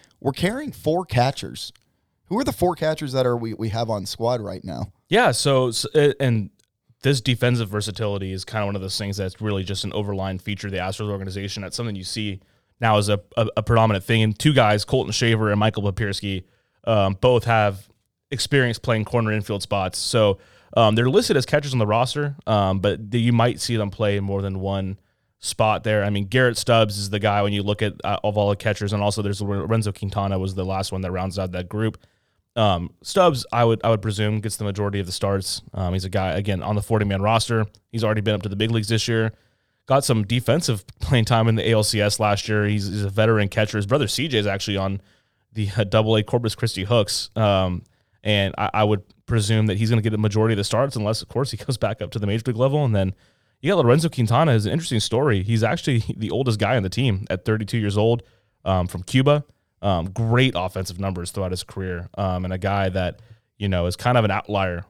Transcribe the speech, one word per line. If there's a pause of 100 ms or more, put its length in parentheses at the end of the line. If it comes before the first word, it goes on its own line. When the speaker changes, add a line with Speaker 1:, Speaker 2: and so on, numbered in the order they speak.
(220)
Speaker 1:
We're
carrying
four
catchers. (540)
Who
are
the
four
catchers
that
are
we,
we
have
on
squad
right
now? (180)
Speaker 2:
Yeah,
so,
so,
uh,
and (540)
this
defensive
versatility
is
kinda
one
of
those
things
that's
really
just
an
overlying
feature
of
the
Astros
organization.
That's
something
you
see (400)
now
as
a, (180)
a, (100)
a
predominant
thing.
And
two
guys,
Colton
Shaver
and
Michael
Papierski, (400)
um,
both
have (440)
experience
playing
corner
infield
spots.
So, (360)
um,
they're
listed
as
catchers
on
the
roster, (120)
um,
but
the,
you
might
see
them
play
more
than
one (420)
spot
there.
I
mean,
Garrett
Stubbs
is
the
guy
when
you
look
at, (100)
uh,
of
all
the
catchers,
and
also
there's
Lorenzo
Quintana
was
the
last
one
that
rounds
out
that
group. (580)
Um,
Stubbs,
I
would,
I
would
presume,
gets
the
majority
of
the
starts. (100)
Um,
he's
a
guy,
again,
on
the
forty-man
roster. (260)
He's
already
been
up
to
the
big
leagues
this
year. (560)
Got
some
defensive (140)
playing
time
in
the
A
L
C
S
last
year.
He's,
he's
a
veteran
catcher.
His
brother
C
J
is
actually
on (520)
the,
uh,
Double
A
Corpus
Christi
Hooks.
Um, (400)
and
I,
I
would (240)
presume
that
he's
gonna
get
a
majority
of
the
starts
unless,
of
course,
he
<laughs>
goes
back
up
to
the
major
league
level.
And
then (460)
you
got
Lorenzo
Quintana
is
an
interesting
story.
He's
actually
<laughs>
the
oldest
guy
on
the
team
at
thirty-two
years
old, (420)
um,
from
Cuba. (380)
Um,
great
offensive
numbers
throughout
his
career, (100)
um,
and
a
guy
that, (380)
you
know,
is
kind
of
an
outlier.